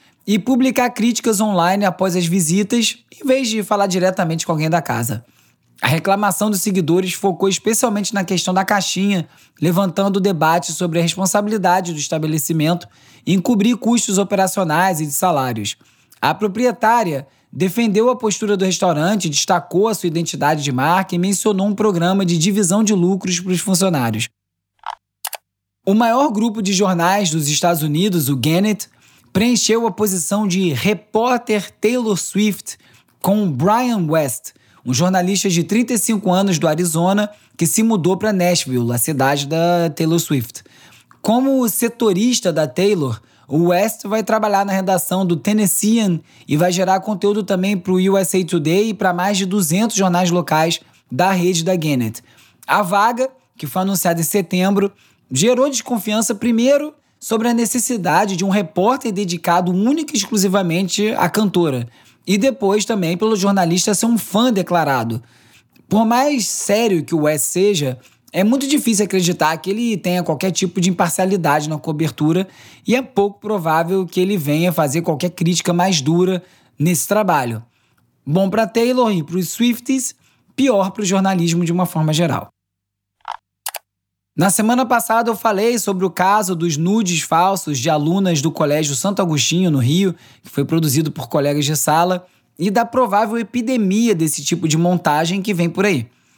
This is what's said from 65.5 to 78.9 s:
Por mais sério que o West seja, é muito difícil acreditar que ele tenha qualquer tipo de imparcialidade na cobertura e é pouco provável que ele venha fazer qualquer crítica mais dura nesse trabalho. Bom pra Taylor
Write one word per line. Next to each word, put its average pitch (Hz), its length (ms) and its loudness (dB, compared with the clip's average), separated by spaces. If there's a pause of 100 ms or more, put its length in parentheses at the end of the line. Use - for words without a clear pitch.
Por 220 160 2
mais 247 420 2
sério 202 580 0
que 170 100 -6
o 151 80 0
West 151 240 0
seja, 180 520 0 (340)
é 180 100 0
muito 262 240 2
difícil 226 380 0
acreditar 170 540 0
que 185 120 -8
ele 220 260 -2
tenha 180 260 -2
qualquer 170 280 -2
tipo 175 300 -2
de 180 100 2
imparcialidade 170 760 0
na 156 100 -4
cobertura 160 720 -2 (380)
e 220 100 2
é 269 60 0
pouco 202 380 -2
provável 175 640 0
que 180 140 -4
ele 196 160 0
venha 156 360 0
fazer 156 300 0
qualquer 170 280 -2
crítica 170 420 -2
mais 175 280 0
dura 175 420 0 (360)
nesse 165 280 0
trabalho. 147 560 0 (640)
Bom 190 240 2
pra 214 160 0
Taylor 233 460 2